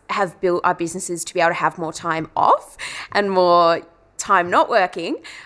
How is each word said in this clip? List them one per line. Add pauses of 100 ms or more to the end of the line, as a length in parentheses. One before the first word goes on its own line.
(120)
have
built
our
businesses
to
be
able
to
have
more
time
off (340)
and
more (360)
time
not
working. (280)